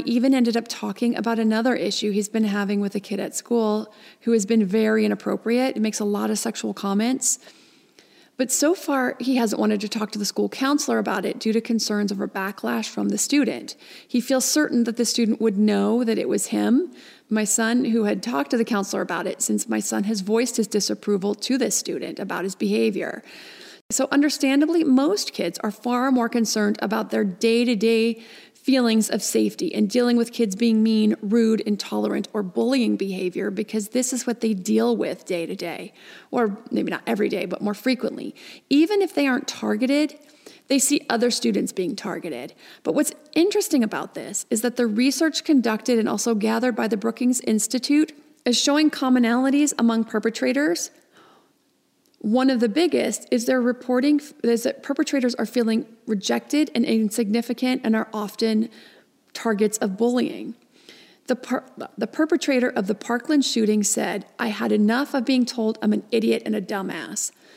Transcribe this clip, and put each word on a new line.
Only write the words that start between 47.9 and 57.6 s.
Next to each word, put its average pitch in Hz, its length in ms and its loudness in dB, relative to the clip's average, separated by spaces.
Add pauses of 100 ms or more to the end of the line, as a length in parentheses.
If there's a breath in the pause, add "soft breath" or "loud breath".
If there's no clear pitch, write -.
is 247 140 2
showing 294 320 4
commonalities 262 880 4
among 226 240 4
perpetrators. 254 880 -2 (1300 soft breath)
One 254 300 2
of 262 80 2
the 233 100 2
biggest 262 640 0
is 233 140 0
they're 254 160 2
reporting 254 600 2
f-, - 120 -12 (100)
is 233 220 2
that - 180 -4
perpetrators 269 540 0
are 220 100 -2
feeling 226 400 0 (200)
rejected 233 680 -2
and 233 100 2
insignificant 233 1000 0